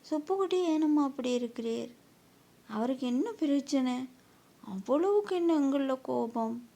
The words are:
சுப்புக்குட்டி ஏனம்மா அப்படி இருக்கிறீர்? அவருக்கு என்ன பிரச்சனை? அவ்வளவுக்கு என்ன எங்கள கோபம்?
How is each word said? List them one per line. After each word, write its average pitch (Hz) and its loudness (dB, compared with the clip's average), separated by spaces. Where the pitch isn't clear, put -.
சுப்புக்குட்டி 359 0
ஏனம்மா 311 4
அப்படி 254 -2
இருக்கிறீர்? 233 -4
அவருக்கு 247 -2
என்ன 269 0
பிரச்சனை? 269 0
அவ்வளவுக்கு 349 0
என்ன 330 4
எங்கள 269 0
கோபம்? 240 -4